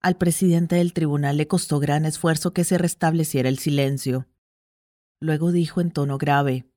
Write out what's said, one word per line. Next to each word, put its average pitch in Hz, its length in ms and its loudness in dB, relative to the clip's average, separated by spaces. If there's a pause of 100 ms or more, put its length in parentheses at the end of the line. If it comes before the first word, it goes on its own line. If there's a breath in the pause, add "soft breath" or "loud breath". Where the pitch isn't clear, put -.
Al 180 140 2
presidente 170 580 2
del 175 180 2
tribunal 147 440 -2
le 151 100 0
costó 151 320 -2
gran 147 260 0
esfuerzo 160 480 -2
que 175 120 0
se 175 140 0
restableciera 160 720 0
el 131 120 -2
silencio. 135 640 -2 (960)
Luego 156 320 0
dijo 175 280 0
en 175 120 -2
tono 139 260 -2
grave 139 580 0